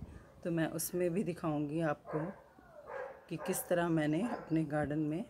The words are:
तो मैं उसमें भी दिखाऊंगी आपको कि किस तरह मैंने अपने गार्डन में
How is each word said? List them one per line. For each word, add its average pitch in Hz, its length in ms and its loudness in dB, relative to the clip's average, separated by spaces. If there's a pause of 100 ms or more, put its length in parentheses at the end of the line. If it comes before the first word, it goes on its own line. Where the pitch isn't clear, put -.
(440)
तो 175 80 -2
मैं 160 160 2
उसमें 175 440 0
भी 190 120 2
दिखाऊंगी 156 580 0
आपको 151 380 0 (1080)
कि 160 80 -6
किस - 300 -2
तरह 170 220 4
मैंने 156 320 4
अपने 160 420 0
गार्डन 147 360 0
में 156 300 0